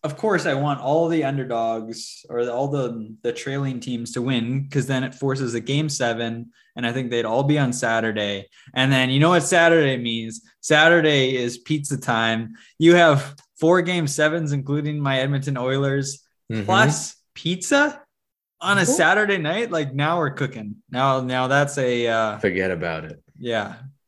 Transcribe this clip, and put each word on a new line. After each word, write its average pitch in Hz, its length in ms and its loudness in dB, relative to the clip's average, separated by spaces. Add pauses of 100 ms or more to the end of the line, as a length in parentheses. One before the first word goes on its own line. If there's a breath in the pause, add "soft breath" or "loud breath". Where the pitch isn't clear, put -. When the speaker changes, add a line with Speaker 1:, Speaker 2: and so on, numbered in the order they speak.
Speaker 1:
of 147 140 -6
course, 196 280 0
I 156 80 0
want 139 260 -2
all 160 300 0
the 160 160 0
underdogs 113 1040 -6
or 120 160 -2
the, 120 80 -6
all 135 160 -2
the, 117 520 -6
the 120 120 -4
trailing 135 480 -6
teams 117 320 -8
to 123 80 -4
win, 127 480 -2
'cause - 180 -2
then 131 160 -2
it 127 100 -8
forces 135 420 -2
a 117 40 -2
game 143 300 -2
seven, 117 640 -4 (240 soft breath)
and 120 120 -6
I 117 60 -2
think 123 180 -4
they'd 117 140 0
all 117 180 0
be 147 160 2
on 127 140 2
Saturday. 107 760 -2 (260 soft breath)
And 131 180 2
then, 131 180 2
you 135 100 2
know 160 100 6
what 175 140 4
Saturday 165 540 4
means? 113 440 -6 (200 soft breath)
Saturday 151 760 4
is 120 220 -2
pizza 143 400 -4
time. 113 560 -2 (240 loud breath)
You 165 180 8
have 160 400 4 (240)
four 175 220 4
game 170 260 -2
sevens, 151 460 0
including 147 460 -4
my 135 200 0
Edmonton 139 380 -2
Oilers, 135 680 -2 (260)
Speaker 2:
Mm-hmm. 110 140 -4
Speaker 1:
plus 185 500 0 (200)
pizza 277 640 0 (580)
on 196 200 0
a 180 60 4
Speaker 2:
Cool. 175 100 2
Speaker 1:
Saturday 196 420 4
night. 185 320 -2
Like, 151 240 -4
now 151 240 0
we're 151 140 0
cooking. 117 460 -8 (120)
Now, 131 320 0
now 127 260 -2
that's 139 300 2
a, 123 300 0
uh, 110 320 0
Speaker 2:
Forget 95 320 0
about 82 340 -4
it. 78 160 -16 (160)
Speaker 1:
yeah. 110 380 -6 (320)